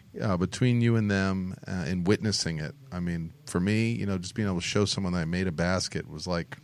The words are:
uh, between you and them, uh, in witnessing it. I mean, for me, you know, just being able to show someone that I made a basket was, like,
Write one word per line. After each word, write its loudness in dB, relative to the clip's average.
uh, 2
between 2
you 4
and 4
them, 0
uh, -2
in 0
witnessing 2
it. -6
I -6
mean, -4
for 0
me, 2
you -4
know, -2
just -8
being -2
able 0
to -6
show 2
someone -2
that 0
I 0
made 0
a 0
basket -2
was, -10
like, -4